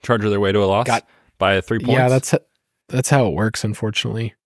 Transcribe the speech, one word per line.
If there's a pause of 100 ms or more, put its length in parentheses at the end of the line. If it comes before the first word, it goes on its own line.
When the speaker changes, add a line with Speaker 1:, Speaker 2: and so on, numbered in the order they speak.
Speaker 1:
Charger
their
way
to
a
loss
Speaker 2:
Got (320)
Speaker 1:
by
three
Speaker 2:
Yeah,
Speaker 1:
points?
Speaker 2:
that's, (440)
that's
how
it
works,
unfortunately. (120)